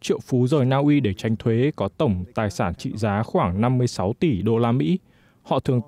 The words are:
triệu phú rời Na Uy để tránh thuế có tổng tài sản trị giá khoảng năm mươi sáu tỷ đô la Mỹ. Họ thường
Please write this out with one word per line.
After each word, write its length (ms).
triệu 180
phú 280
rời 180
Na 120
Uy 240
để 140
tránh 220
thuế 400
có 120
tổng 360
tài 160
sản 240
trị 220
giá 260
khoảng 380
năm 180
mươi 80
sáu 340
tỷ 220
đô 160
la 140
Mỹ. 260
Họ 180
thường 280